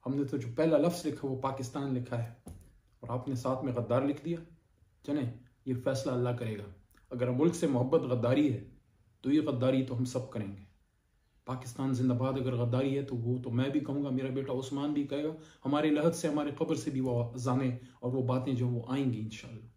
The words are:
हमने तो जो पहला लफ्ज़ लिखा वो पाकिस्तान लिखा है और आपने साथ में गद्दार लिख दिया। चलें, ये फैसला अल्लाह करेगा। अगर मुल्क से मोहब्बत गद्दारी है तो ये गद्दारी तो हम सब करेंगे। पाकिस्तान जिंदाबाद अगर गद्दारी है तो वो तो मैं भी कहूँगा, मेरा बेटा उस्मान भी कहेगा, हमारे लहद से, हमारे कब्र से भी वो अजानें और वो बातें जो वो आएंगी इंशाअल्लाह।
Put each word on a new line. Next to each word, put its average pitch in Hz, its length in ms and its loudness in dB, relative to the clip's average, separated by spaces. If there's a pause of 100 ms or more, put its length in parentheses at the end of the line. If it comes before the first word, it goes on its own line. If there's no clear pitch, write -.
हमने 139 200 0
तो 131 120 -4
जो 117 180 -6
पहला 156 220 6
लफ्ज़ 170 300 2
लिखा 143 200 -4
वो 131 100 -2
पाकिस्तान 135 560 -4
लिखा 123 240 -2
है 117 260 -6 (600)
और 117 80 -12
आपने 127 260 -2
साथ - 260 -2
में 131 120 -2
गद्दार 120 320 2
लिख 143 160 -2
दिया। 165 160 -4 (680)
चलें, 139 340 -2 (280)
ये 131 80 -2
फैसला 131 380 -2
अल्लाह 123 220 0
करेगा। 107 280 -6 (480)
अगर 123 200 -2
मुल्क 156 240 4
से 170 140 0
मोहब्बत 147 400 4
गद्दारी 127 400 4
है 110 100 0 (640)
तो 131 80 2
ये 151 120 6
गद्दारी 131 400 2
तो 127 120 -4
हम 123 100 0
सब 123 240 -4
करेंगे। 98 360 -8 (800)
पाकिस्तान 131 460 -2
जिंदाबाद 127 440 2
अगर 127 200 0
गद्दारी 127 380 2
है 139 80 0
तो 131 140 -6
वो 120 220 0
तो 127 120 -6
मैं 127 200 2
भी 151 100 4
कहूँगा, 143 300 -2
मेरा 131 200 0
बेटा 131 240 -2
उस्मान 143 380 -2
भी 143 120 2
कहेगा, 151 280 -2 (300)
हमारे 147 280 4
लहद 151 220 4
से, - 140 -2
हमारे 147 260 0
कब्र 156 240 0
से 131 140 -4
भी 131 100 -2
वो 123 240 0
अजानें 123 540 0 (220)
और 123 100 -2
वो 127 140 2
बातें 127 300 2
जो 123 120 2
वो 120 220 -2
आएंगी 127 300 0
इंशाअल्लाह। - 580 -12